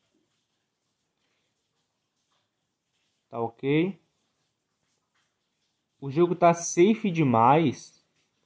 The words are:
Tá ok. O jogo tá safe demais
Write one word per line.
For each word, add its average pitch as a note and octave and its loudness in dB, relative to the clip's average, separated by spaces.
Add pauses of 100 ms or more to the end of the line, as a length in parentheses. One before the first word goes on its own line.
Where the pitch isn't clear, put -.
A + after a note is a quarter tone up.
(3250)
Tá A#2 -12
ok. D3+ -4 (2000)
O C#3 -12
jogo F3 -2
tá E3+ 4
safe G3 0
demais C3+ 0 (400)